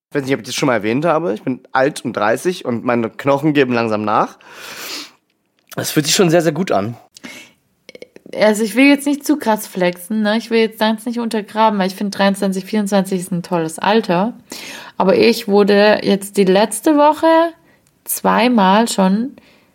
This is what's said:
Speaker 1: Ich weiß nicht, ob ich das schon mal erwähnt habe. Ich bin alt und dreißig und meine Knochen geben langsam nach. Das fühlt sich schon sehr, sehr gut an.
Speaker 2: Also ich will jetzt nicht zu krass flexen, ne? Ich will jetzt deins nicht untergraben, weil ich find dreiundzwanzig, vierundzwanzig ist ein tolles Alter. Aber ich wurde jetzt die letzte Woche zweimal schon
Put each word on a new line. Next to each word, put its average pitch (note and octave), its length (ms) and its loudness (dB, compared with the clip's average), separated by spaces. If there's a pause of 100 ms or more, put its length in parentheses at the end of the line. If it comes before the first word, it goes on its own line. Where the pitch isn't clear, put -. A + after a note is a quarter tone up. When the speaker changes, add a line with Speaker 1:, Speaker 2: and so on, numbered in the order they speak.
(120)
Speaker 1:
Ich - 40 -6
weiß C#3+ 80 -2
nicht, C3+ 100 0
ob - 60 -4
ich G2+ 60 -16
das B2 100 -8
schon D#3+ 100 -2
mal B2+ 80 2
erwähnt A2+ 300 -2
habe. E3+ 300 -2
Ich G#3+ 80 -10
bin B2+ 180 -6 (100)
alt C3+ 340 -2
und A2+ 100 -6
dreißig C3 500 -2
und A#2+ 200 -4
meine A#2 260 0
Knochen C#3+ 440 0
geben C3+ 200 2
langsam A2 300 -2
nach. A#2 340 -2 (1400)
Das - 160 -6
fühlt D3+ 140 0
sich - 100 0
schon F#3 140 4
sehr, E3 120 4
sehr E3 80 0
gut F3 220 -4
an. G#2 240 -2 (1400)
Speaker 2:
Also G#3+ 300 2
ich G3+ 100 -6
will C4 120 6
jetzt C#4+ 200 4
nicht C#4+ 180 -2
zu D4 140 0
krass G#3+ 300 -2
flexen, F3+ 540 -4
ne? G#3 140 0
Ich A3+ 140 -6
will A3+ 80 2
jetzt A3 220 0
deins A3 260 0
nicht A#3+ 140 -6
untergraben, G#3+ 580 0
weil F#3 80 0
ich F#3+ 80 -4
find G3+ 220 -6
dreiundzwanzig, G3 480 0
vierundzwanzig G3 560 -2
ist F3+ 100 -12
ein E3+ 140 -4
tolles D#3+ 340 -4
Alter. G#3+ 560 0 (600)
Aber F#3+ 200 2
ich A3+ 300 2
wurde G3+ 560 4
jetzt G3 340 -2
die G3+ 80 4
letzte A3 520 2
Woche D#4+ 560 4 (520)
zweimal G#3 840 2
schon G3+ 480 0 (380)